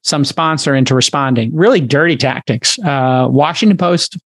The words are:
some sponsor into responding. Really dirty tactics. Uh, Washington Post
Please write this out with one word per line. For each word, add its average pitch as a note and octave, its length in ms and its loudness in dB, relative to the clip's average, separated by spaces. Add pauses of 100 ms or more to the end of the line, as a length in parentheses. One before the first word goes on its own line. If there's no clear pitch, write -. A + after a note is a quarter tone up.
some D3 200 -2
sponsor D#3 520 -2
into C3 180 2
responding. C3 600 0
Really G3 260 4
dirty C#3+ 340 0
tactics. - 640 -4
Uh, B2+ 500 0
Washington D#3+ 500 2
Post F3 420 -2 (140)